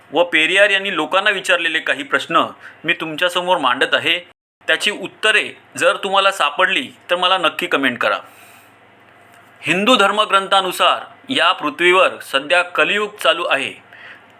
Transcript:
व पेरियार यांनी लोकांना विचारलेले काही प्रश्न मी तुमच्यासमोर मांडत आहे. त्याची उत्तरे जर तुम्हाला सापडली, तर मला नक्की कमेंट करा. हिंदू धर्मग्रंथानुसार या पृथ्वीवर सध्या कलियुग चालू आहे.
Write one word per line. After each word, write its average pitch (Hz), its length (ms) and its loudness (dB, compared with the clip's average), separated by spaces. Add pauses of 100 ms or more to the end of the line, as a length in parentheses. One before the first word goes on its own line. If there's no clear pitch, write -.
(120)
व 156 120 2
पेरियार 175 460 2
यांनी 196 260 -2
लोकांना 185 340 0
विचारलेले 170 500 -2
काही 139 240 -4
प्रश्न 147 420 0 (380)
मी 165 100 -2
तुमच्यासमोर 175 640 -2
मांडत 135 360 0
आहे. 151 260 0 (480)
त्याची 170 240 0
उत्तरे 185 680 -2 (160)
जर 175 180 2
तुम्हाला 196 360 0
सापडली, 175 560 -2 (220)
तर 175 60 0
मला 180 220 0
नक्की 165 300 -2
कमेंट 135 300 -2
करा. 104 200 -2 (1400)
हिंदू 196 340 2
धर्मग्रंथानुसार 190 1080 2 (260)
या 156 220 2
पृथ्वीवर 170 580 2 (120)
सध्या 147 400 0
कलियुग 180 540 -2
चालू 170 300 0
आहे. 135 420 -4 (520)